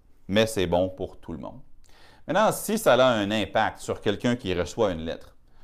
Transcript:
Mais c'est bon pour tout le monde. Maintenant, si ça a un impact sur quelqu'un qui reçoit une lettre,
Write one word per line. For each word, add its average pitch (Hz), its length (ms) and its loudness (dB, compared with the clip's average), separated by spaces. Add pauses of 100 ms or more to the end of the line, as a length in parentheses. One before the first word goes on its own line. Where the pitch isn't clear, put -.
(280)
Mais 98 180 4
c'est 98 220 -2
bon 87 220 2
pour - 280 -12
tout - 140 -16
le 76 80 -10
monde. 55 200 -14 (680)
Maintenant, 185 240 2
si - 260 -2
ça 151 160 6
a 123 200 6
un 104 180 0
impact 107 480 0
sur - 220 -6
quelqu'un 113 340 0
qui 98 180 -4
reçoit 92 380 0
une 80 140 -6
lettre, - 300 -10 (280)